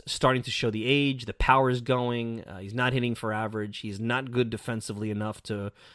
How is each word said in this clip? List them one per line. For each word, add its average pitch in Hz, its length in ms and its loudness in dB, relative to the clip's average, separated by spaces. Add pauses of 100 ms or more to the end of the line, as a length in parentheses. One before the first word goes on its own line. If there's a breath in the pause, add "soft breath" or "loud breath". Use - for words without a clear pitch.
starting 131 340 2
to - 80 -8
show 117 220 0
the 110 140 -4
age. 135 400 2
The 104 80 -6
power 131 360 6
is 123 120 2
going. 120 640 0
Uh, 95 140 -14
he's 98 140 -10
not 127 200 2
hitting 120 200 2
for 110 180 -2
average. 107 480 -4
He's 101 200 -8
not 120 320 0
good 120 180 2
defensively 110 640 -4
enough 107 320 -4
to 101 280 -6 (240 loud breath)